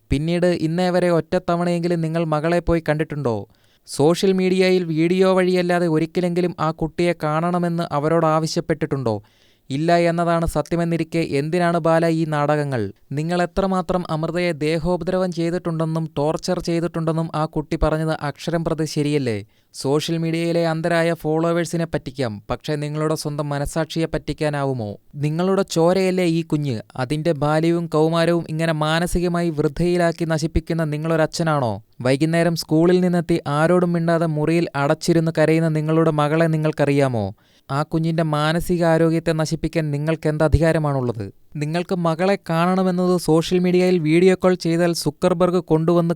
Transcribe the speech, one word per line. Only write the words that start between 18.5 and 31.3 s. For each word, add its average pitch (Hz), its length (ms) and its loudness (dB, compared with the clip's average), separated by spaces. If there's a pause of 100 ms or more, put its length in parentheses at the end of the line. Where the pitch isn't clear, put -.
പ്രതി 160 200 -2
ശരിയല്ലേ? 139 600 -2 (280)
സോഷ്യൽ 151 440 -2
മീഡിയയിലെ 165 500 -2
അന്ധരായ 165 460 0
ഫോളോവേഴ്സിനെ 165 720 -2
പറ്റിക്കാം, 127 640 -6
പക്ഷേ 151 260 -6
നിങ്ങളുടെ 151 400 -4
സ്വന്തം 147 340 -6
മനസാക്ഷിയെ 156 560 -4
പറ്റിക്കാനാവുമോ? 143 880 -4 (200)
നിങ്ങളുടെ 170 460 0
ചോരയല്ലേ 185 640 2
ഈ 165 160 2
കുഞ്ഞ്? 147 380 -2 (160)
അതിന്റെ 151 360 -2
ബാല്യവും 160 560 0
കൗമാരവും 165 640 2
ഇങ്ങനെ 160 240 -2
മാനസികമായി 170 760 0
വൃദ്ധയിലാക്കി 165 760 0
നശിപ്പിക്കുന്ന 165 580 -2
നിങ്ങളൊരച്ഛനാണോ? 151 1000 -2 (180)